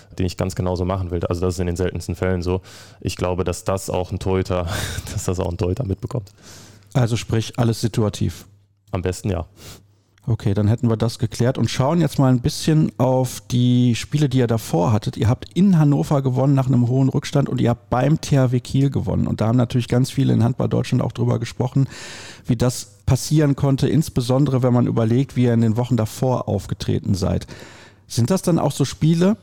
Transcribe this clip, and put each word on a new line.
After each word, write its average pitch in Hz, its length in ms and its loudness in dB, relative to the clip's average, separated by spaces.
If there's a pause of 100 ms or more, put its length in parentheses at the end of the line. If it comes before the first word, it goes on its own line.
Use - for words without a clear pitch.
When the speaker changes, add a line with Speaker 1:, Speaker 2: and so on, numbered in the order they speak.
(180)
Speaker 1:
den 90 80 -2
ich 87 100 -6
ganz 92 180 -4
genauso 90 300 -2
machen 92 260 -2
will. 85 140 -4
Also 87 160 -2
das 92 140 0
ist 90 60 -8
in 87 80 -2
den 85 80 -4
seltensten 87 400 -4
Fällen 92 260 -2
so. 90 180 -2 (400)
Ich - 160 -6
glaube, 90 280 -2
dass 87 200 -6
das 95 240 -4
auch 90 240 -4
ein 92 60 -6
Torhüter, 92 480 -2 (240)
<laughs> - 240 -10
dass 101 100 -6
das 92 160 -4
auch 92 100 -2
ein 87 60 -6
Torhüter 92 300 -2
mitbekommt. - 460 -8 (640)
Speaker 2:
Also 120 220 0
sprich, - 420 -4
alles 113 220 0
situativ? 104 640 -2 (460)
Speaker 1:
Am 95 100 -4
besten 92 300 -4
ja. 82 160 -4 (800)
Speaker 2:
Okay, 110 260 0
dann 104 160 2
hätten 117 220 2
wir 110 80 0
das 113 200 -2
geklärt 120 380 -2
und 113 140 -2
schauen 160 320 0
jetzt - 160 -2
mal 135 120 4
ein 123 120 2
bisschen 156 560 0
auf 127 520 0
die 123 440 4
Spiele, 147 340 -2
die 127 100 2
ihr 123 80 4
davor 120 460 0
hattet. - 240 -2
Ihr 107 120 2
habt - 260 -2
in 185 240 4
Hannover 143 420 2
gewonnen 135 340 2
nach 135 120 2
einem 123 220 4
hohen 131 200 4
Rückstand - 400 0
und 123 140 -2
ihr 117 80 4
habt - 180 -4
beim 139 320 2
T - 180 2
H 127 140 2
W 123 80 0
Kiel 139 300 0
gewonnen. 92 360 -2
Und 101 140 -2
da 104 60 2
haben 117 100 2
natürlich 120 320 0
ganz 123 220 0
viele 127 240 2
in 113 100 4
Handball 120 240 0
Deutschland 120 340 0
auch 117 100 -2
drüber 120 260 -2
gesprochen, 123 500 -2 (580)
wie 123 100 2
das - 500 -2
passieren 143 500 2
konnte, 139 320 2
insbesondere 131 720 2
wenn 123 120 4
man 120 120 4
überlegt, 117 480 0
wie 127 100 2
ihr 120 100 4
in 117 80 4
den 110 160 2
Wochen 123 180 0
davor 120 500 -2
aufgetreten 101 680 -2
seid. 90 320 -2 (600)
Sind - 240 -2
das 190 120 0
dann 170 160 2
auch 143 140 0
so - 120 0
Spiele 170 580 2